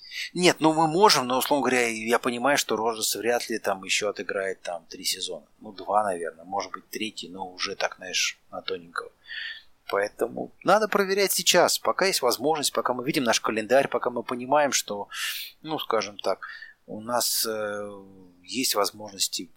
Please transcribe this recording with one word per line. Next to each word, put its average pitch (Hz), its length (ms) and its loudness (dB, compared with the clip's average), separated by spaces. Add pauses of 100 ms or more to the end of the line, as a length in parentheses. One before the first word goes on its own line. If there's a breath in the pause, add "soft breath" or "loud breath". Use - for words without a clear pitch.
(340 loud breath)
Нет, 175 260 6
ну 160 120 4
мы 160 160 4
можем, 156 380 6
но, 127 120 0
условно 135 240 2
говоря, 123 240 2
я 113 320 0
понимаю, 127 400 0
что - 160 -2
Роджерс 110 400 0
вряд 117 340 0
ли 110 100 -2
там 98 260 -2
еще 98 240 0
отыграет 95 540 -4
там 85 260 -8
три 92 160 -12
сезона. 90 420 -6 (140)
Ну, 107 120 -16
два, 95 300 0
наверное, 82 420 -4
может 95 280 -6
быть, - 160 -12
третий, 104 400 -8
но 90 200 -10
уже 92 280 -6
так, - 200 -4
знаешь, - 440 -4 (100)
на 95 120 -12
тоненького. 85 480 -8 (800 loud breath)
Поэтому 120 600 -2 (100)
надо 202 260 4
проверять 196 440 2
сейчас, 175 460 6
пока 117 280 0
есть - 160 0
возможность, 131 500 0
пока 123 220 0
мы 123 100 -6
видим 139 200 0
наш 113 160 2
календарь, 110 480 2
пока 120 220 -2
мы 120 120 -4
понимаем, 131 500 2
что, 101 360 -4 (540 loud breath)
ну, 156 160 -6
скажем 104 380 -2
так, - 300 -4 (440 loud breath)
у 107 100 -10
нас, 117 460 0
э, 104 560 -6 (400)
есть 98 320 -2
возможности 101 840 -2